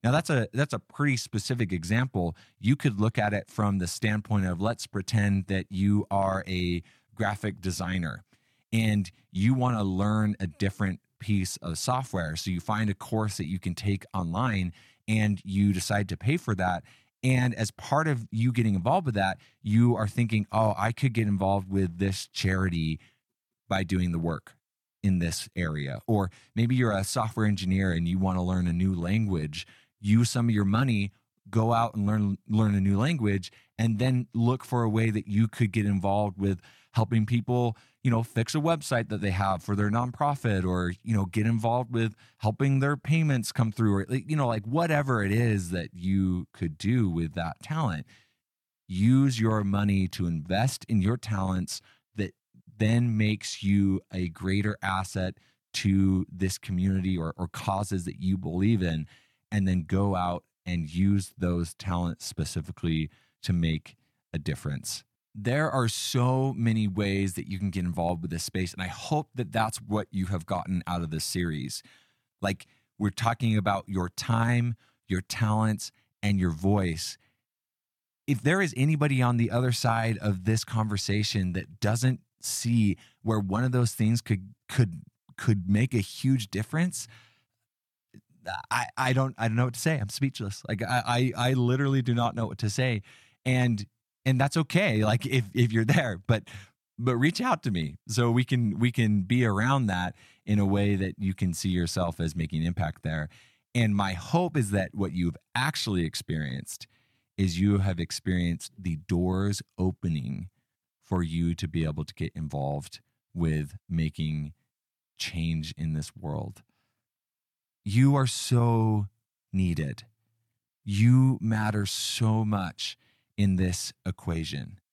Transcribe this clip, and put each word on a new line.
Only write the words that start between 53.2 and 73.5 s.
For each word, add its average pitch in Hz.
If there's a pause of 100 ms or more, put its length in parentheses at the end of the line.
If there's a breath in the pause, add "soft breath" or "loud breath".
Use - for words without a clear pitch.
you 98 (100)
a 92
greater 98
asset 92 (340 soft breath)
to 95
this 95
community 95
or, 82
or 87
causes 95
that -
you 92
believe 95
in, 80 (420 soft breath)
and 101
then 90
go 98
out 87 (200)
and 82
use 98
those 87
talents 87
specifically 78 (320 soft breath)
to 95
make 82 (360)
a 82
difference. 73 (320)
There 127
are 123
so 131
many 110
ways 98
that -
you 95
can 98
get 92
involved 85
with 85
this 82
space, 92
and -
I 90
hope -
that 123
that's 113
what 104
you 95
have 90
gotten 90
out 87
of 78
this 80
series. 80 (580 soft breath)
Like, 98 (320 soft breath)
we're 104
talking 117